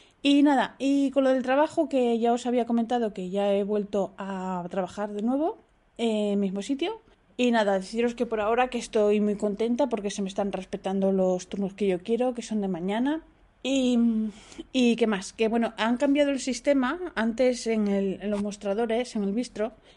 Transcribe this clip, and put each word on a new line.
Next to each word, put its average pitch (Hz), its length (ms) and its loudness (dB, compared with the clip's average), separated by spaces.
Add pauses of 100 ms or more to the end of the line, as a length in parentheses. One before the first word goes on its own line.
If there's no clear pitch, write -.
(240)
Y 285 180 6
nada, 277 380 4
y 277 320 0
con 277 120 2
lo 262 80 4
del 262 120 2
trabajo, 294 460 0
que 240 280 2
ya 233 160 2
os 247 140 -4
había 240 180 2
comentado 233 480 0
que 185 160 -8
ya 202 240 0
he 202 100 2
vuelto 202 540 -2
a 185 540 -6
trabajar 202 420 -6
de 208 80 -6
nuevo, 277 380 -2 (400)
eh, 214 380 0
mismo 196 260 -2
sitio. 339 380 -4 (360)
Y 247 140 4
nada, 202 280 2
deciros 233 360 -2
que 247 100 -2
por 226 160 -2
ahora 233 260 2
que 247 100 -6
estoy 208 440 2
muy 208 140 0
contenta 233 520 0
porque 208 240 -4
se 202 100 -6
me 196 60 -2
están 196 240 -4
respetando 190 600 -2
los 185 340 2
turnos 196 260 -4
que 208 140 -2
yo 180 160 0
quiero, 240 300 0
que 240 80 -10
son 220 180 -4
de 196 80 -2
mañana. 214 540 -2 (420)
Y, 254 340 2 (760)
y 240 240 4
qué 226 100 2
más, 190 240 -2
que 220 160 -2
bueno, 226 300 -2
han 226 180 0
cambiado 285 360 2
el 262 100 -2
sistema. 269 580 0 (160)
Antes 233 500 0
en 220 220 0
el, 196 340 0
en 196 80 -6
los 202 140 -2
mostradores, 214 720 -2
en 208 80 -2
el 196 80 0
bistro, 220 400 -4 (260)